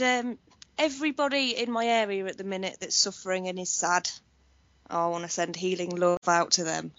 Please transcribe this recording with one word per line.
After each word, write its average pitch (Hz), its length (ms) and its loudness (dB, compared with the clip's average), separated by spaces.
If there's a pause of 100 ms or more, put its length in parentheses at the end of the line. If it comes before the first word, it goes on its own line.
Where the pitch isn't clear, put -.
um, 247 340 0 (400)
everybody 277 800 0
in 240 140 -2
my 226 160 0
area 202 400 2
at - 100 -8
the 190 60 -8
minute 190 360 -6
that's 185 160 -4
suffering 185 520 0
and 185 120 -4
is 180 100 -6
sad, 175 400 2 (800)
I 170 180 0
wanna 170 220 -4
send 170 260 -2
healing 175 360 -2
love 175 260 2 (100)
out 170 260 4
to 175 100 4
them 160 360 -4